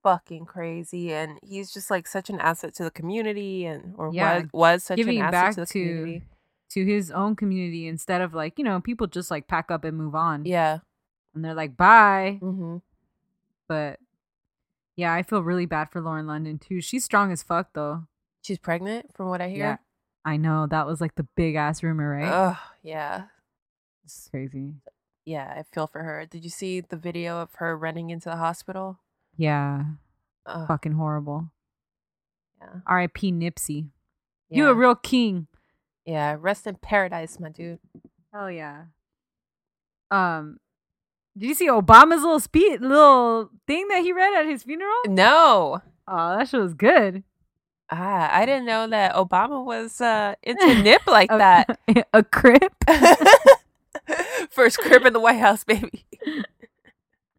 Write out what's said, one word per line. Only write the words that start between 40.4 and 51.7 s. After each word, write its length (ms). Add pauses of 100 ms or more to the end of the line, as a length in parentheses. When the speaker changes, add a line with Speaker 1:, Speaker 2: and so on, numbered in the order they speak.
Speaker 2:
did 100
you 60
see 140
Obama's 560
little 160
spe-, 420
little 680 (180)
thing 220
that 120
he 100
read 220
at 120
his 180
funeral? 300 (140)
Speaker 1:
No. 720 (260)
Speaker 2:
Oh, 300
that 120
shit 100
was 140
good. 500 (680)
Speaker 1:
Ah, 460
I 100
didn't 200
know 220
that 280
Obama 480
was, 380
uh, 380
Speaker 2:
<laughs> 40
Speaker 1:
into 380
nip 260
like 240
Speaker 2:
A, 60
Speaker 1:
that. 500